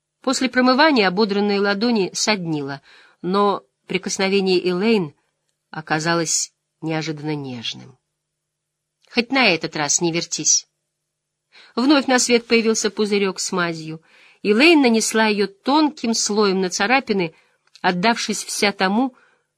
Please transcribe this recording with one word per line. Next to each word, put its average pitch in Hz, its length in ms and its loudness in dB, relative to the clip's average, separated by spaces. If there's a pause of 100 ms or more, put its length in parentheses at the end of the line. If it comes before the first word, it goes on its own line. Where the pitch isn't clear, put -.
(220)
После 262 280 -2
промывания 254 580 4
ободранные 202 520 0
ладони 202 540 0
соднило, 151 680 -4 (400)
но 196 420 0 (220)
прикосновение 190 840 0
Элейн 180 460 0 (560)
оказалось 160 840 -2 (300)
неожиданно 156 540 -6
нежным. 127 640 -12 (1120)
«Хоть 233 200 -2
на 262 160 2
этот 165 280 -2
раз 147 260 -2
не 170 100 0
вертись». - 560 -2 (1080)
Вновь 269 320 2
на 254 120 4
свет 233 280 2
появился 220 420 2
пузырёк 202 500 -2
с - 120 -8
мазью, 165 500 -4 (400)
и 196 100 0
Элейн 294 300 6
нанесла 220 460 2
её 202 200 0
тонким 226 640 0
слоем 202 480 0
на 185 80 -2
царапины, 202 640 0 (480)
отдавшись 196 640 -2
вся - 280 -2
тому, 208 440 -2 (420)